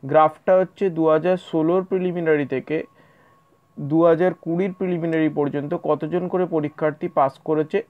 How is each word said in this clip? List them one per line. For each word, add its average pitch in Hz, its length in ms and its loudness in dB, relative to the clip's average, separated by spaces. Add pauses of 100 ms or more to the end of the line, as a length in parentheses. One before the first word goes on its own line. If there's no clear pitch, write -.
গ্রাফটা 156 580 2
হচ্ছে 180 240 -4 (120)
দু 160 160 0
হাজার 165 240 2 (140)
ষোলোর 170 400 0
preliminary 170 640 0
থেকে 131 220 -4 (1000)
দু 147 200 0 (100)
হাজার 170 240 4 (120)
কুড়ির 180 340 -2
preliminary 165 600 -2
পর্যন্ত 143 340 -2 (160)
কতজন 156 440 -2
করে 185 120 0 (100)
পরীক্ষার্থী 151 520 -4 (120)
pass 139 140 2 (160)
করেছে 156 300 -2 (120)